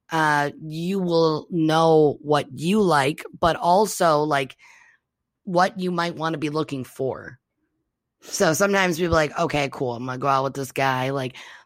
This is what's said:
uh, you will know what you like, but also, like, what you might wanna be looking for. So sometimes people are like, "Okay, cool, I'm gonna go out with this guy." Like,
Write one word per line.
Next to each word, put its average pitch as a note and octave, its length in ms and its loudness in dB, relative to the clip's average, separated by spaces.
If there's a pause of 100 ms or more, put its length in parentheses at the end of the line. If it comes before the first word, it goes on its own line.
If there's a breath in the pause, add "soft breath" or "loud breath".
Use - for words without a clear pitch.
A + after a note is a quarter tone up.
(120)
uh, D3+ 400 0 (100)
you E3 380 -4
will E3 500 0
know D#3+ 720 4
what D3 320 0
you E3+ 280 0
like, D#3 420 2 (140)
but D#3+ 180 2
also, F3 640 2
like, C#3+ 340 -2 (880 soft breath)
what F#3 360 0
you F3+ 120 -2
might E3+ 240 -4
wanna D#3+ 220 -4
be D3+ 120 -4
looking D3 340 -4
for. B2+ 560 -8 (800)
So E3+ 320 0
sometimes F#3+ 440 0
people E3+ 160 0
are E3 60 4
like, D3+ 180 -2
"Okay, D3 340 -2
cool, B2 220 -4
I'm A#2 120 -8
gonna B2+ 140 -8
go C#3 80 -2
out C3+ 180 2
with C3+ 80 -4
this C#3 180 -8
guy." C3 380 -2
Like, C3+ 260 -6 (300 loud breath)